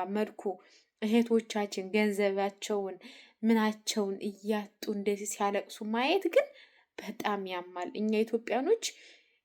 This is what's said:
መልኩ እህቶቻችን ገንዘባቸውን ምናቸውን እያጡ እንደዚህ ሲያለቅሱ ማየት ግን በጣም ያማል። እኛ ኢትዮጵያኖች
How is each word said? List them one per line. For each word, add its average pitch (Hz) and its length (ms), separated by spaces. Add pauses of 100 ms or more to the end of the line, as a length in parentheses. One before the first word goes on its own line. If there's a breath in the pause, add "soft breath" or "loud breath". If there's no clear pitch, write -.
መልኩ 208 340 (580 soft breath)
እህቶቻችን 220 880
ገንዘባቸውን 202 1040 (480 loud breath)
ምናቸውን 214 800
እያጡ 208 680
እንደዚህ 202 380
ሲያለቅሱ 202 480 (100)
ማየት 269 400
ግን 539 200 (500 loud breath)
በጣም 196 480
ያማል። 180 500
እኛ 214 240
ኢትዮጵያኖች 233 680 (580 loud breath)